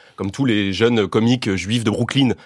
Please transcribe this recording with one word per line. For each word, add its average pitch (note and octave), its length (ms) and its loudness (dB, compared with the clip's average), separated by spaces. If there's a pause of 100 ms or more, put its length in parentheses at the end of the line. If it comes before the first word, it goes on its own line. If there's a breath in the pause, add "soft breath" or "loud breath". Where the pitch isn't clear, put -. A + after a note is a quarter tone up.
(180 soft breath)
comme G2 140 -6
tous C#3 140 -2
les G#2 280 0
jeunes A2+ 340 2
comiques A2+ 480 0
juifs G#2 280 -4
de G#2 80 0
Brooklyn B2 420 0 (120)